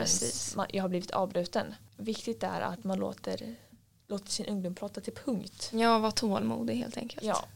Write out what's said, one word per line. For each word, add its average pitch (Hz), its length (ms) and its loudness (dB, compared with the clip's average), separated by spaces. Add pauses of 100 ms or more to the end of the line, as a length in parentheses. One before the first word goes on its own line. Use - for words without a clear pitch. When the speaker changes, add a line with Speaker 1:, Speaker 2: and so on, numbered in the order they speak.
Speaker 1:
precis. - 540 2
Speaker 2:
man, 196 140 2
jag 196 140 0
har 185 40 2
blivit 180 220 0
avbruten. 190 640 0 (220)
Viktigt 220 460 -4
är 185 180 0
att - 240 -4
man 190 140 0
låter, 196 560 -4 (540)
låter 196 220 -4
sin - 160 -2
ungdom 185 280 -2
prata 202 260 -8
till 220 120 -8 (120)
punkt. - 480 -4
Speaker 1:
Ja, 226 260 8
var 214 120 4
tålmodig 226 640 2
helt 240 200 -4
enkelt. 233 280 -6
Speaker 2:
Ja, 214 200 2 (120)